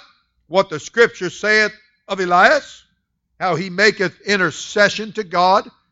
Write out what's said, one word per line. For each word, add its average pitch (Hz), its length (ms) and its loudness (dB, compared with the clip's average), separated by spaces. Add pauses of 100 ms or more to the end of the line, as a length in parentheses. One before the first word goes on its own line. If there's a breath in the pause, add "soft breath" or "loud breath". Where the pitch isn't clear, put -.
(460)
what 190 220 0
the 151 120 -10
scripture 185 500 -2
saith 214 420 0 (360)
of 196 120 -6
Elias, 190 640 2 (540)
how 175 160 -4
he 185 160 -6
maketh 190 520 0
intercession 196 920 -2
to 214 120 -6
God 180 440 2 (240)